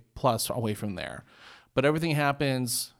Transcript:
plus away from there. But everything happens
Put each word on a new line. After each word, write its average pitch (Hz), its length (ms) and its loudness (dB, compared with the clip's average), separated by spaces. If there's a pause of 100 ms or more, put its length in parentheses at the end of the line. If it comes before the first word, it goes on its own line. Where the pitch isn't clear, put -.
(160)
plus 117 340 0
away 110 260 -2
from 104 200 -6
there. - 280 -8 (520)
But 131 100 4
everything 160 260 2
happens 139 880 0